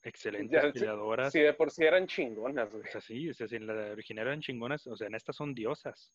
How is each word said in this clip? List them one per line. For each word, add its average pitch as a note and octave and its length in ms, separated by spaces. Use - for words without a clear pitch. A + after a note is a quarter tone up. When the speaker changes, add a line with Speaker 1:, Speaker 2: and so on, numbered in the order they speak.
Speaker 1:
excelentes A2 600
Speaker 2:
Ya, D3 100
sí, B2+ 80
Speaker 1:
peleadoras. A2 540
Speaker 2:
sí, D#3+ 80
de D3 120
por D3+ 180
sí D#3+ 120
eran F3 240
chingonas, A#2+ 640
güey. G#2+ 160
Speaker 1:
O - 40
sea, G#2+ 100
sí, C#3 280
o B2+ 40
sea, A2+ 140
si A2+ 100
en A2 100
la G#2+ 60
original A2 360
eran D3 140
chingonas, B2+ 460
o A#2 80
sea, G#2 120
en G#2+ 80
estas - 200
son D3 180
diosas. A#2+ 600